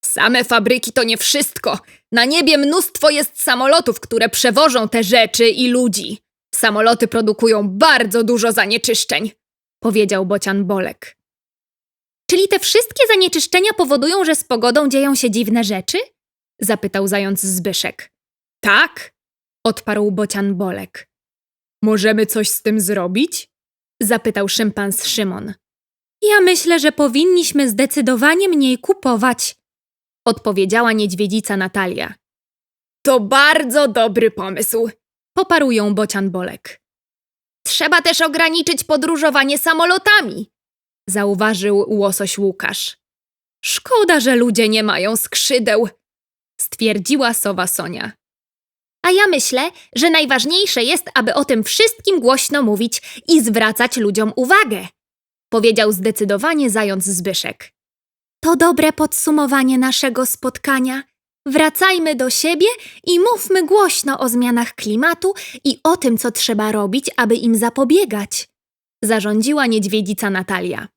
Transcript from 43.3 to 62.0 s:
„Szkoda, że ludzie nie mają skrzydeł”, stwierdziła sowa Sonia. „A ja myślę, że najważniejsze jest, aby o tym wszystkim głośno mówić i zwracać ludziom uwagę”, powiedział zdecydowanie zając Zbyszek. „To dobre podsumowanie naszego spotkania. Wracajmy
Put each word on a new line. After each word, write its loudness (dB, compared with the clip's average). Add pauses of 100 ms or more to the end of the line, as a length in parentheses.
„Szkoda, 2
że 2
ludzie 2
nie 0
mają -2
skrzydeł”, -2 (720)
stwierdziła -2
sowa -4
Sonia. -8 (920)
„A 4
ja 4
myślę, -2 (240)
że 2
najważniejsze 0
jest, -2
aby 0
o 0
tym 0
wszystkim 0
głośno 0
mówić -4
i 6
zwracać 0
ludziom 0
uwagę”, 2 (640)
powiedział 2
zdecydowanie 0
zając -2
Zbyszek. -6 (720)
„To 4
dobre 2
podsumowanie 0
naszego -2
spotkania. -4 (440)
Wracajmy 2